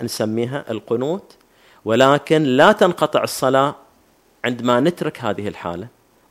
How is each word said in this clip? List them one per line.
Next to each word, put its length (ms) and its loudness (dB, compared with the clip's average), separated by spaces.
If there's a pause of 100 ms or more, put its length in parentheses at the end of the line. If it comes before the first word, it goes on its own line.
نسميها 680 -4
القنوت، 640 -6 (500)
ولكن 580 4
لا 280 6
تنقطع 520 0
الصلاة 520 0 (720)
عندما 340 0
نترك 440 -4
هذه 240 -4
الحالة، 400 -10 (440)